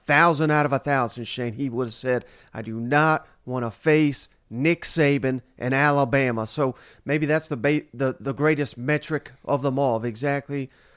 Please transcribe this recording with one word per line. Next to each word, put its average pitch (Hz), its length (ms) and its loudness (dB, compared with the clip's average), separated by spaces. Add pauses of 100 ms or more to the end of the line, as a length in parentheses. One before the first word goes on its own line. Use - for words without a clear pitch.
thousand 151 440 4
out 151 140 4
of 135 80 0
a 135 60 0
thousand, 123 480 -2
Shane, 120 260 -6
he 139 160 -6
would 120 200 -4
have 110 40 -10
said, 123 320 -2 (300)
"I 123 80 -10
do 110 180 -8
not 151 480 2 (160)
wanna 123 260 -4
face 156 580 0 (240)
Nick 156 300 0
Saban 139 600 0 (160)
and 127 140 -2
Alabama." 135 720 2
So 131 300 -2 (300)
maybe 151 200 0
that's 156 220 0
the 143 100 -6
ba-, 147 280 0 (100)
the, 127 240 -2
the 127 160 -6
greatest 147 420 0
metric 147 540 -4 (140)
of 135 180 0
them 135 160 0
all, 135 160 2
of 113 100 -2
exactly 139 640 -4 (260)